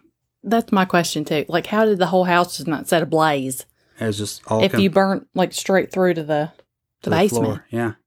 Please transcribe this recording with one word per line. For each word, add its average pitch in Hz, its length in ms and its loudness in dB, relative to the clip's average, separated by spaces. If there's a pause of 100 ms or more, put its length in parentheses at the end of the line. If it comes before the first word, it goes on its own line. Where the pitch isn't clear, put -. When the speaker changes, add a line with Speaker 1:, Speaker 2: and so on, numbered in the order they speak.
(440)
Speaker 1:
That's 226 260 0
my 190 140 2
question, 170 400 -2
too. 151 240 -2
Like, 160 180 -2
how 220 180 0
did 214 140 0
the 180 80 2
whole 180 180 2
house 175 340 0
just 147 100 -8
not 151 200 -4
set 165 140 2
ablaze? 147 640 -2 (320)
Speaker 2:
It 117 80 -4
was 104 120 -4
just - 280 -8
all 110 160 0
Speaker 1:
If 190 100 2
Speaker 2:
con- 202 100 0
Speaker 1:
you 196 80 4
burnt, 196 440 0
like, 185 180 0
straight - 380 0
through 185 240 2
to 165 80 -6
the, 151 300 -2 (500)
Speaker 2:
to - 80 -4
Speaker 1:
the - 0 -
Speaker 2:
the 160 60 2
Speaker 1:
basement. 139 280 2
Speaker 2:
floor, 107 260 -4
yeah. 113 240 -4 (120)